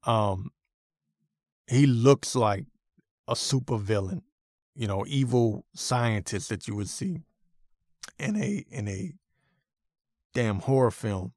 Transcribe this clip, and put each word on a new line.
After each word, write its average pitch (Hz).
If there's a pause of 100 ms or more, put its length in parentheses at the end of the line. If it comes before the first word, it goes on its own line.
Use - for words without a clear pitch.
Um, 104 (1160)
he 139
looks 127
like 104 (640)
a 117
supervillain, 104 (520)
you 120
know, 101
evil 120
scientist 110
that 107
you 107
would 101
see 175 (960)
in 214
a, 208
in 104
a 101 (1200)
damn 107
horror 131
film. 98